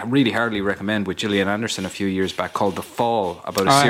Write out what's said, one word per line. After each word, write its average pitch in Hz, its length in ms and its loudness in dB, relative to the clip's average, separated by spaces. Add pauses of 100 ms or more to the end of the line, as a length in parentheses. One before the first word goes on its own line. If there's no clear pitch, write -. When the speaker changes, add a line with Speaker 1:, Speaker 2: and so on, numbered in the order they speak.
Speaker 1:
really 123 260 4
hardly 110 300 -2
recommend 98 460 0
with 92 100 -4
Gillian 101 300 2
Anderson 104 380 -2
a 92 40 -4
few 98 180 -4
years 95 260 0
back 90 200 -4
called 98 220 0
The 90 80 -8
Fall, 110 600 -2
about 98 220 -2
a - 20 2
Speaker 2:
Oh, 135 40 8
I 139 80 6
heard - 80 4